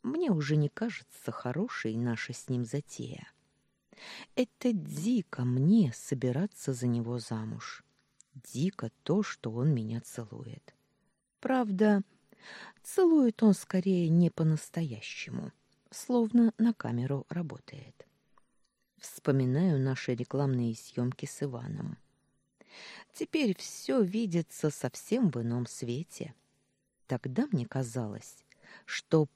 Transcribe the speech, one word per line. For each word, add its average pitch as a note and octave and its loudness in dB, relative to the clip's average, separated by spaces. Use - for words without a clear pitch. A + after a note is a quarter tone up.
Мне D4+ -2
уже D3+ 2
не D3 2
кажется - -8
хорошей B2+ -4
наша A#2+ -2
с - -14
ним B2 -2
затея. - -8
Это B3+ 0
дико D#3+ -2
мне C3+ 6
собираться C3+ -2
за B2 -2
него A#2+ 0
замуж. A2 -10
Дико C3 -4
то, F#3+ 2
что - -6
он C3+ 2
меня A2+ -2
целует. - -14
Правда, G#3+ 4
целует D#4 6
он G#3+ 10
скорее F3+ 2
не E3+ 8
по-настоящему, - -4
словно A#3 4
на A3+ 4
камеру B2+ -4
работает. - -10
Вспоминаю C#3 0
наши C3 0
рекламные B2 0
съёмки B2+ -6
с - -10
Иваном. A#2+ -8
Теперь C#4+ 0
всё - -2
видится F3 0
совсем G3+ 0
в A#2+ -4
ином A#2 -2
свете. A#2+ -8
Тогда C3+ -2
мне A#2+ 0
казалось, A#2 -6
что - 0